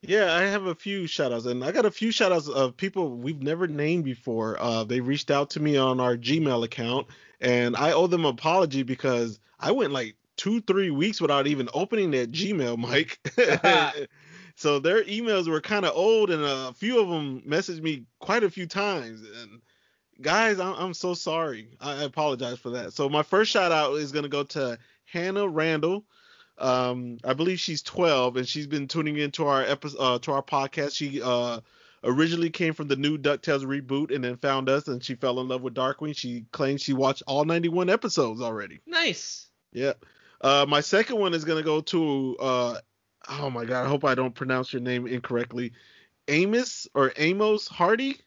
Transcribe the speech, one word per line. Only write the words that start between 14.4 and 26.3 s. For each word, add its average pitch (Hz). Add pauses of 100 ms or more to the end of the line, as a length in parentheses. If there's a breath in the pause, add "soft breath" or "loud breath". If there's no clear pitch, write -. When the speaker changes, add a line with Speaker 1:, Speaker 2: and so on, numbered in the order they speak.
Speaker 1:
So 147
their 180
emails 202
were 156
kinda 196
old, 208
and 160
a 131
few 233
of 196
'em 147
messaged 160
me 151 (140)
quite 226
a 196
few 175
times. 160
And 107 (640)
guys, 202
I'm, 185
I'm 175
so 180
sorry. 156 (100)
I, 139
I -
apologize 131
for 123
that. 117
So 143
my 151
first 208
shout-out 160
is 147
gonna 147
go 143
to 127 (260 soft breath)
Hannah 190
Randall. 160 (520 soft breath)